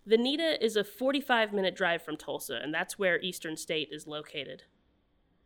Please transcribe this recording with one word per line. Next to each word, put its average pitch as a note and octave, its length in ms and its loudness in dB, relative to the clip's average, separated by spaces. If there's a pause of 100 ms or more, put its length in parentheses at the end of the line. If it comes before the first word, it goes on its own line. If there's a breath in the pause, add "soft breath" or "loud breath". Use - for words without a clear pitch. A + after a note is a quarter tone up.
Veneta C#4 500 4
is G#3+ 160 2
a G#3 80 4
forty-five B3+ 720 2
minute F#3+ 240 2
drive E3+ 260 2
from D3+ 140 -8
Tulsa, C#3 460 -6
and D3+ 100 -4
that's F3 260 -4
where F3+ 220 2
Eastern E3 380 -8
State D#3 340 -4
is D3+ 140 -12
located. D3+ 560 -10 (840)